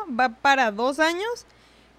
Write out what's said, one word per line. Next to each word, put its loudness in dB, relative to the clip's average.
va 0
para 2
dos -2
años, -2